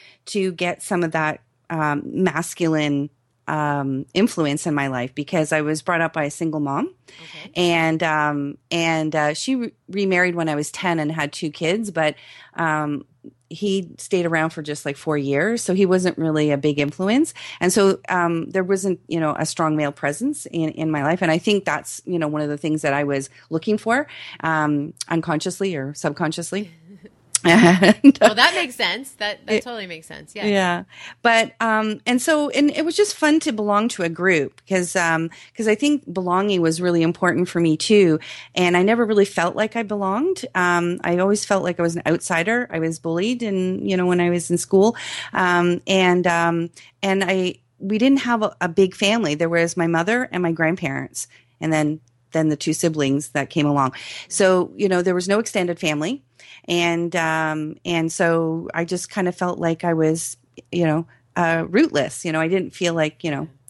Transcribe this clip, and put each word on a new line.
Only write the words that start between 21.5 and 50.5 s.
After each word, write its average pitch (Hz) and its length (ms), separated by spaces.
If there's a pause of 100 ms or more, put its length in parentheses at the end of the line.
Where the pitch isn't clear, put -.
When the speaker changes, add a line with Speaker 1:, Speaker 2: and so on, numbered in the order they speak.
Speaker 1:
that's, - 400
you 175 140
know, 156 80
one 151 160
of 147 60
the 147 100
things 156 240
that 143 100
I 143 120
was 139 260 (180)
looking 202 300
for, 254 300 (320)
um, 151 520 (160)
unconsciously 170 680
or 139 180
subconsciously. 160 840
<laughs> - 40 (640)
And, 190 760
Speaker 2:
Well, 208 140
that 302 200
makes 330 200
sense. 220 380
That, - 340
that 220 100
Speaker 1:
it - 60
Speaker 2:
totally 226 240
makes 160 220
sense. 151 260
Yeah. 208 120
Speaker 1:
Yeah. 185 380 (380)
But, 226 380
um, 220 440
and 247 160
so, 302 300
and 294 220
it 311 120
was 330 120
just 415 180
fun 311 260
to 294 120
belong 208 380
to - 120
a 170 60
group 165 600
'cause, 180 280
um, 165 340 (260)
'cause 220 120
I 214 80
think 285 360
belonging 185 480
was 165 200
really 175 220
important 175 460
for 175 120
me 156 160
too. 180 420 (380)
And 180 200
I 180 60
never 233 220
really 208 220
felt 175 280
like 220 220
I 226 80
belonged. 208 600 (120)
Um, 175 480
I 175 140
always 202 260
felt 196 180
like 175 160
I 175 40
was 170 120
an 170 100
outsider. 175 640
I 165 120
was 165 180
bullied 214 460
and, 190 440
you 190 80
know, 180 100
when 180 140
I 175 100
was 175 200
in 175 80
school. - 380 (360)
Um, 175 540
and, 180 400
um, 170 440 (300)
and 196 220
I, 185 340 (220)
we 202 200
didn't 269 220
have 233 220
a, - 180
a 180 80
big 185 280
family. 202 400
There 165 140
was 170 260
my 170 100
mother 180 460
and 180 100
my 175 80